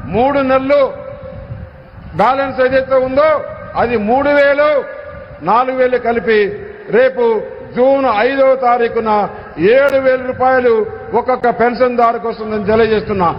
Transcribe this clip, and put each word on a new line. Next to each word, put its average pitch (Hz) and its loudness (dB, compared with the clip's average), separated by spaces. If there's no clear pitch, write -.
మూడు 254 0
నెలలు 262 2
బ్యాలెన్స్ 262 0
ఏదైతే 262 0
ఉందో, 269 2
అది 233 0
మూడు 247 0
వేలు, 285 2
నాలుగు 254 0
వేలు 254 2
కలిపి 220 0
రేపు 233 2
జూన్ 269 4
ఐదో 269 2
తారీఖున 226 0
ఏడు 269 4
వేల 262 2
రూపాయలు 247 2
ఒక్కొక్క 247 0
పెన్షన్దారుకు 240 0
వస్తుందని 214 -6
తెలియజేస్తున్నా. 214 0